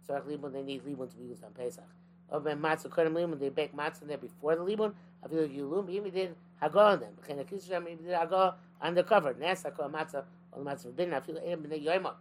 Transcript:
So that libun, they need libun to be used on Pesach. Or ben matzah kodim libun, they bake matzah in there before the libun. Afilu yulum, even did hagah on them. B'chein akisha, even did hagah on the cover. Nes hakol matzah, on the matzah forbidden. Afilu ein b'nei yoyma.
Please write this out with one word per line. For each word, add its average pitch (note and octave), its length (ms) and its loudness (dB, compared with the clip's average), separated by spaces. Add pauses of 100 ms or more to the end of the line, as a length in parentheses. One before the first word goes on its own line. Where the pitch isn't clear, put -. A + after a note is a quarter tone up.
So C#3+ 80 -4
that C#3 140 -4
libun, C#3+ 260 -6
they C3+ 100 -6
need C3+ 220 -6
libun C3 240 -6
to A#2+ 80 -20
be B2 80 -14
used A#2+ 180 -14
on G#2+ 80 -18
Pesach. - 320 -8 (480)
Or D3+ 80 0
ben D3 200 -2
matzah D#3 300 0
kodim D#3+ 240 4
libun, E3 260 0
they C#3 100 0
bake C#3+ 260 -2
matzah D3+ 280 -4
in D3 40 -16
there D3 100 -6
before D3 380 0
the E3+ 80 -2
libun. G#3+ 300 0 (320)
Afilu D#3+ 300 0
yulum, D#3 340 -2
even G3 220 -4
did F3+ 240 -2 (260)
hagah G3 320 8
on E3+ 60 4
them. A#2 120 -10 (100)
B'chein C#3+ 220 -6
akisha, F#3 380 -6
even E3+ 240 -10
did F3+ 100 -2
hagah F3+ 400 4 (260)
on D#3+ 140 0
the F3 80 6
cover. E3+ 300 4
Nes F3 300 -2
hakol D3 280 -6
matzah, D#3 320 -4 (300)
on C3+ 100 -10
the C#3+ 60 -6
matzah C#3 140 -8
forbidden. D#3+ 300 -2
Afilu D#3+ 340 -4
ein F3 100 -2
b'nei D3+ 260 -6
yoyma. E3 380 0